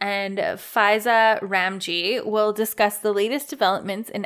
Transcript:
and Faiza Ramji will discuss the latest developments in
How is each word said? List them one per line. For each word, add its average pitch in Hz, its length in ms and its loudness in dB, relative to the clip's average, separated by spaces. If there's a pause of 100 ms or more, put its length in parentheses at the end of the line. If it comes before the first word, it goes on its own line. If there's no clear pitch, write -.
and 196 380 -4
Faiza 220 1040 2
Ramji 190 840 -2
will 214 300 0
discuss 208 420 0
the 214 160 -2
latest 226 380 -2
developments 196 580 -2
in - 180 -8